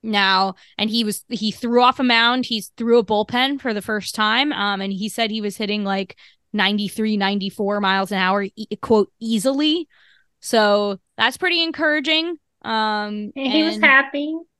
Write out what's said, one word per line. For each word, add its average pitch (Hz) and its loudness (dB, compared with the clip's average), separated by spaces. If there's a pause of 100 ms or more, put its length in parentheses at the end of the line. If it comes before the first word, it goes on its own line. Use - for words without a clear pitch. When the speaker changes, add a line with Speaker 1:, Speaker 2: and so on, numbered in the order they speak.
Speaker 1:
now, 196 2 (240)
and 208 -2
he 226 0
was, 208 -4
he 214 -4
threw 240 0
off 247 4
a 277 0
mound, 240 4
he 220 -4 (160)
threw 233 4
a 220 4
bullpen 240 0
for 233 -4
the 208 -4
first 214 -6
time, 233 2
um, 202 -2
and 196 -4
he 196 -6
said 220 -4
he 220 -4
was 208 -4
hitting, 208 -4
like, 196 -4 (360)
ninety-three, 208 0
ninety-four 202 -2
miles 190 0
an 190 -2
hour, 190 0
e-, 214 -10
quote, 214 2
"easily." 269 0 (500)
So 208 2 (160)
that's 226 2
pretty 349 0
encouraging. 311 -2 (240)
Um, 214 -4
Speaker 2:
And 269 -4
he 311 4
was 320 0
Speaker 1:
and 320 0
Speaker 2:
happy. 285 2 (260)